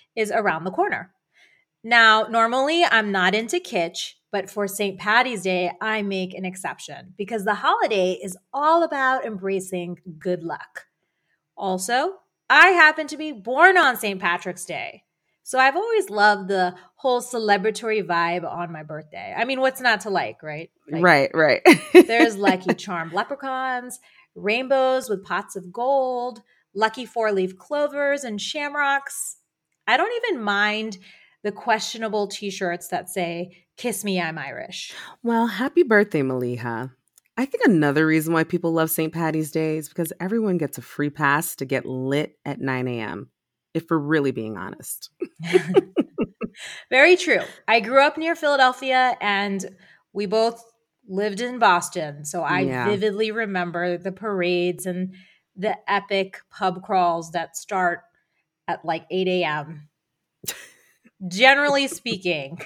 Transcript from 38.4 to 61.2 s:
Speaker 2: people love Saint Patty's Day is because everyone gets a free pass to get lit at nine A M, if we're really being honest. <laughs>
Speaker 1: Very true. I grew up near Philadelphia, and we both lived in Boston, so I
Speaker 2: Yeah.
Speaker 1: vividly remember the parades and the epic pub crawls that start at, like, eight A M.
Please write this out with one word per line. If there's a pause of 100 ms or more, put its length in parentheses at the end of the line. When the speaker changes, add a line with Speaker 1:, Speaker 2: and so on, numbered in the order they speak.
Speaker 2:
people
love
Saint
Patty's
Day
is
because
everyone
gets
a
free
pass
to
get
lit
at
nine
A
M, (420)
if
we're
really
being
honest. (320)
<laughs>
Speaker 1:
Very
true. (260)
I
grew
up
near
Philadelphia,
and (480)
we
both (440)
lived
in
Boston,
so
I
Speaker 2:
Yeah.
Speaker 1:
vividly
remember
the
parades
and (400)
the (160)
epic (140)
pub
crawls
that
start (640)
at,
like,
eight
A
M. (1400)